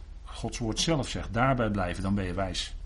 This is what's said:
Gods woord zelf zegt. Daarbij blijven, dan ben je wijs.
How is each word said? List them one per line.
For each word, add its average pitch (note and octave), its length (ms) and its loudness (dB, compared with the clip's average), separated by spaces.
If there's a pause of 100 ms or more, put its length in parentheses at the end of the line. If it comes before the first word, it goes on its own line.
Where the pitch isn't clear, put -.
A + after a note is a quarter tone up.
(240)
Gods - 340 -6
woord A2 220 0
zelf D3 300 2
zegt. F2 240 -4
Daarbij A#2+ 360 4
blijven, F2+ 340 0
dan G2 120 4
ben G2 100 2
je F2+ 80 -2
wijs. F#2 420 -2 (100)